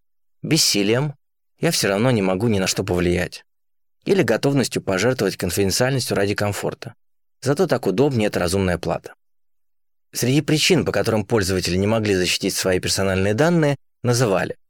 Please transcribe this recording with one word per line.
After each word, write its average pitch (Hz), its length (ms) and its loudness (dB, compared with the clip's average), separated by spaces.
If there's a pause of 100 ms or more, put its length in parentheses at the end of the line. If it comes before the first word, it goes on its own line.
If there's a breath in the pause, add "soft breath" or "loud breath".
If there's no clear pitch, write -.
(420)
бессилием, 123 720 0 (440)
я 156 120 0
все 170 180 0
равно 104 220 2
не 113 120 2
могу 95 260 0
ни 107 100 2
на 92 80 0
что 98 180 -2
повлиять, 87 600 0 (640)
или 190 160 2
готовностью 113 580 0
пожертвовать 98 560 0
конфиденциальностью 101 800 0
ради 101 180 0
комфорта. - 600 -6 (480)
Зато 147 240 0
так 135 200 -2
удобнее, 110 420 2
это 92 120 -2
разумная 92 380 0
плата. - 360 -6 (1000)
Среди 131 280 0
причин, 151 460 2
по 95 60 -4
которым 104 340 0
пользователи 92 500 0
не 98 100 2
могли 107 280 0
защитить 90 400 -2
свои 92 240 0
персональные 95 560 0
данные, 151 420 2 (260)
называли 117 540 0 (140)